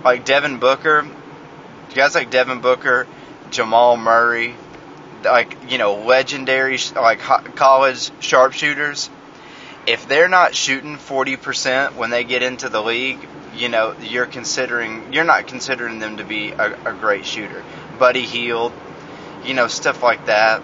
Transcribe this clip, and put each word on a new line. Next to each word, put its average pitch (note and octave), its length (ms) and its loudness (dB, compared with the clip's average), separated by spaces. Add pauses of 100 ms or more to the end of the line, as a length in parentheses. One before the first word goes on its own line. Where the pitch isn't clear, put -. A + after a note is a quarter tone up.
Like B2 200 4
Devin C#3 360 0
Booker, D3 460 2 (880)
guys C#3 220 4
like C3 140 0
Devin B2+ 320 2
Booker, B2+ 460 2 (420)
Jamal A#2 480 4
Murray, A#2 580 2 (680)
like, A#2+ 320 2 (120)
you B2+ 80 -4
know, G#2 180 0
legendary C3 840 0
sh-, - 160 -6
like, A2+ 260 2
ho-, - 240 2 (120)
college C3+ 640 4
sharpshooters, C#3+ 920 0 (760)
if A2+ 220 -2
they're D#3+ 220 4
not F3+ 260 4
shooting C#3 420 -4
forty C3+ 380 -4
percent C3 600 -2
when A#2 140 -4
they A#2+ 140 -2
get A#2+ 180 -2
into B2+ 280 -4
the G#2+ 120 -2
league, B2 380 -4 (360)
you A#2+ 140 -6
know, A2+ 320 0
you're A#2+ 240 -4
considering, A#2 880 -6
you're D3+ 100 2
not C#3 240 2
considering A#2+ 520 -6
them G#2+ 180 -8
to G#2+ 60 -10
be G#2 280 -6
a, G#2+ 340 -4
a A2 80 -6
great G2 320 -2
shooter. F#2 380 -10 (360)
Buddy B2+ 240 2
Hield, A#2 500 -4 (720)
you B2+ 100 -6
know, B2 140 2
stuff - 340 -2
like A#2 240 2
that. A2 380 4